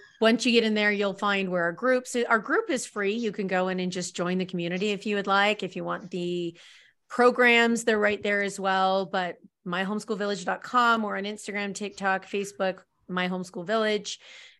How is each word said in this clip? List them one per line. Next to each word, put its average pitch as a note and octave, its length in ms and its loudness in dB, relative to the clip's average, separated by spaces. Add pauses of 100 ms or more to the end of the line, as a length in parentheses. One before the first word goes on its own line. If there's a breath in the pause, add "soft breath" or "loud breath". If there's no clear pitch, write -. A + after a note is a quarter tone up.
(220)
once A3+ 240 4
you A#3+ 80 4
get A#3 100 6
in G#3+ 120 2
there, G#3 180 2
you'll G3+ 200 0
find G3 360 0
where F3+ 140 0
our F3 100 0
groups, B3+ 420 0
our A#3 240 2
group F4 300 0
is C4 160 -2
free. G3+ 300 -2
You A#3 180 -2
can F#3+ 140 -4
go F#3 200 0
in F#3 140 -2
and F3+ 100 -2
just F3+ 240 -8
join F3+ 220 -2
the F#3 80 0
community F3+ 460 -2
if G3 140 -6
you G#3 120 0
would G3 100 -2
like. G3+ 340 2
If F3+ 140 -8
you F3 80 -8
want F3 260 -8
the F3 480 -6 (520 loud breath)
programs, A#3+ 720 4
they're G#3+ 160 2
right G#3 240 0
there G3+ 200 0
as F#3+ 180 -6
well. F#3+ 460 2
But F3+ 280 -4 (300)
my F3+ 180 -2
homeschool G#3 340 -4
village G3+ 280 -4
dot - 180 -4
com, A#3 400 2
we're G3 140 -4
on G3 80 -6
Instagram, G3+ 500 -6
TikTok, G3 520 -2
Facebook, G3 560 -4 (260)
My F3+ 180 -2
Homeschool F3+ 400 -6
Village. G#3+ 520 -2 (400 loud breath)